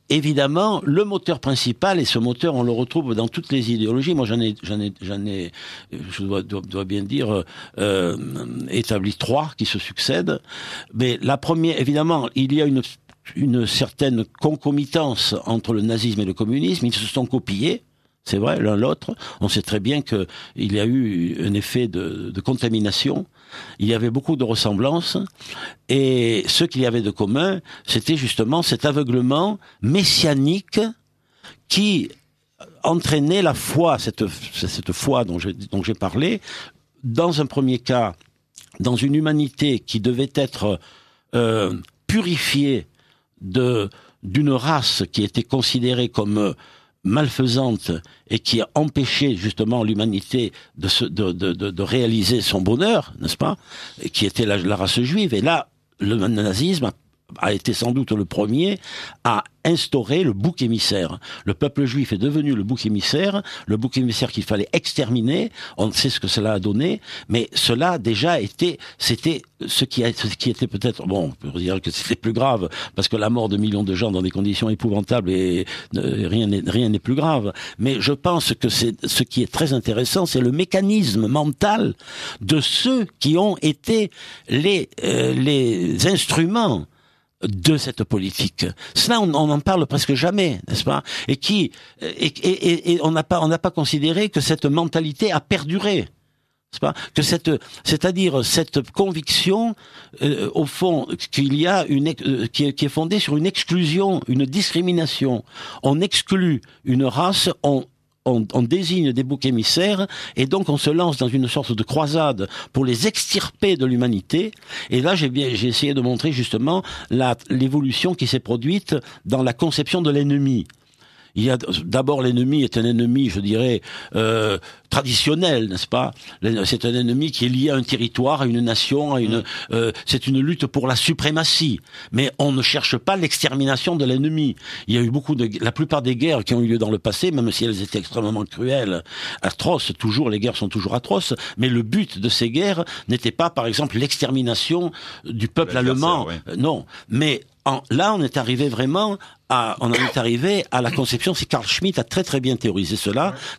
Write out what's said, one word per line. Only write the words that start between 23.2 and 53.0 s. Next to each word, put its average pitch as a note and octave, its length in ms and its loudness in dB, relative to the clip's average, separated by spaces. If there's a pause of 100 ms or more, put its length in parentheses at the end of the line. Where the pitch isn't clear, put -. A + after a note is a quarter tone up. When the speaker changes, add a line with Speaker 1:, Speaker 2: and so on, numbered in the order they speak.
Speaker 1:
Il G#2 80 0
y A#2 60 2
avait A2+ 160 0
beaucoup C#3 260 -2
de B2+ 80 -2
ressemblances. A2+ 720 0 (720)
Et B2 600 2
ce - 180 2
qu'il C3 160 -2
y B2+ 40 2
avait A#2 160 2
de G2+ 100 0
commun, D3 500 0 (240)
c'était D3+ 320 0
justement C3 440 0
cet - 220 0
aveuglement C#3+ 720 2 (240)
messianique D#3 1000 2 (880)
qui G3 400 2 (760)
entraînait D#3+ 580 2
la E3 120 4
foi, D#3 440 2
cette, A2 300 -2
cette - 640 -6
foi B2+ 320 2
dont F2 160 -2
j'ai, F#2+ 140 -4
dont G2 280 -6
j'ai A2 120 -2
parlé, A#2 480 -2 (640)
dans D3 340 2
un D3 60 2
premier B2+ 340 0
cas, A#2+ 380 0 (640)
dans B2 160 2
une C#3 180 2
humanité D3+ 640 2
qui - 220 -4
devait A#2+ 340 0
être, G#2 460 0 (520)
euh, A2+ 400 2 (340)
purifiée C#3+ 800 0 (520)
de, G#2+ 500 0 (340)
d'une C#3 280 2
race C3 580 2
qui - 140 0
était A2+ 200 -2
considérée B2 640 0
comme G#2 440 0 (500)
malfaisante B2 880 0 (380)
et A2 100 2
qui - 220 0 (140)
empêchait C#3+ 600 2
justement A2 480 0
l'humanité G#2+ 680 0 (240)
de G2 140 -4
se, - 160 2
de, F2+ 260 0
de, F2 220 -2
de, G2+ 180 -4
de F2+ 120 -4
réaliser A2+ 580 2
son G2 180 0
bonheur, C#3+ 640 2